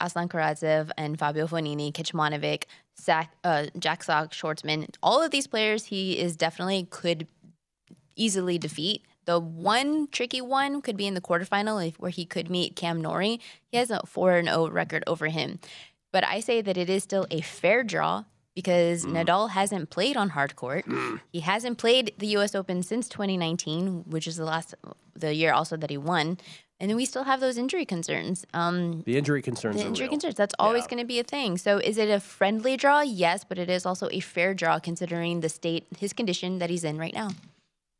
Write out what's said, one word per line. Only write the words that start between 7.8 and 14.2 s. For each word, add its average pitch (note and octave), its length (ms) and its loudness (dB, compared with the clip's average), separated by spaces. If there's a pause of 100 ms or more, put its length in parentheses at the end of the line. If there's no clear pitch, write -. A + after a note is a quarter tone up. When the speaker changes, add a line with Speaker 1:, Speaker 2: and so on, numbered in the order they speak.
Speaker 1:
easily F#3 420 2
defeat. D#3+ 460 -4 (220)
The E3+ 140 4
one A3 680 2
tricky B3+ 340 -4
one C4+ 400 0
could A3 160 -4
be G3+ 80 -2
in G3 80 -2
the F3+ 80 -2
quarterfinal G3 640 0
if, D#3+ 120 -8
where F3+ 100 -6
he E3+ 160 -6
could E3+ 240 -6
meet F3+ 260 0
Cam E3+ 240 -2
Norrie. F3 400 -2 (320)
He A#3+ 60 0
has A#3+ 140 2
a G3+ 140 -2
four F3+ 320 2